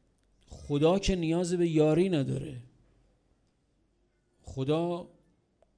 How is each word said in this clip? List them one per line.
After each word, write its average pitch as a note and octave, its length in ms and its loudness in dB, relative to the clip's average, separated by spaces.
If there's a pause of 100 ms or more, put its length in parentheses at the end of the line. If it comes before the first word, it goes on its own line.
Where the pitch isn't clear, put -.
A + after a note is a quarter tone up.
(480)
خدا D#3 520 0
که G3 160 0
نیاز E3+ 380 0
به F3 160 0
یاری D#3 400 4
نداره، C3+ 520 -4 (1800)
خدا E3 640 -4 (720)